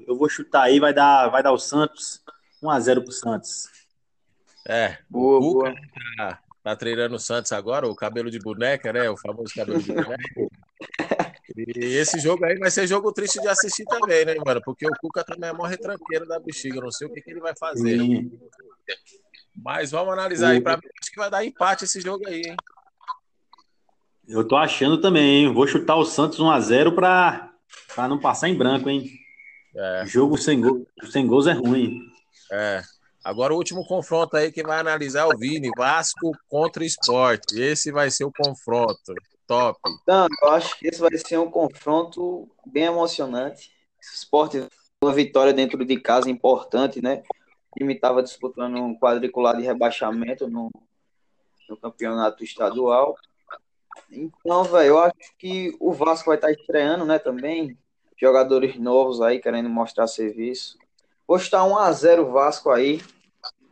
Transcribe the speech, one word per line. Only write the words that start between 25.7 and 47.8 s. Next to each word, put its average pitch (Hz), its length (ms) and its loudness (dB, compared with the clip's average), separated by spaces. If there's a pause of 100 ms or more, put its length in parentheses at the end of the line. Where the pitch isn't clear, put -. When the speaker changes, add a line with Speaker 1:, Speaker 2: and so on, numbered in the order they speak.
Speaker 1:
o 156 80 4
Santos 151 360 -2
um 160 100 6
a 147 80 4
zero 127 340 4
pra, 180 600 2 (420)
pra 127 140 -4
não 139 100 -2
passar 139 300 0
em 180 80 0
branco, 131 320 0
hein? 139 200 -2 (680)
Speaker 2:
É. 92 300 -6
Speaker 1:
Jogo 139 300 2
sem 143 240 0
gol, 123 260 0 (240)
sem 135 160 0
gols 135 200 4
é 170 60 4
ruim. 120 480 0 (500)
Speaker 2:
É. 101 320 -4 (400)
Agora 123 320 -2
o - 20 0
último 175 300 -8
confronto 165 500 -2
aí 151 140 0
que 160 120 -8
vai 156 180 -4
analisar 151 400 -2
é 160 40 2 (100)
o 113 40 -2
Vini, 135 380 -4
Vasco 160 560 -2 (160)
contra 156 360 -2
Sport. 123 680 0
Esse 143 400 -2
vai 143 180 0
ser 139 140 -4
o 143 80 -6
confronto. 117 840 -2 (320)
Top. 120 400 0
Speaker 3:
Então, 185 400 2 (160)
eu 147 80 6
acho 165 280 2
que 160 100 -4
esse 165 120 -6
vai 165 180 2
ser 165 200 -4
um 165 120 0
confronto 170 960 -2 (180)
bem 139 180 0
emocionante. 151 840 -4 (300)
Sport, - 540 -2 (480)
uma 143 100 4
vitória 135 400 4
dentro 131 320 0
de 127 160 -2
casa 127 300 2
importante, 127 720 0
né? 139 200 -4 (480)
O - 80 -18
time 135 200 -4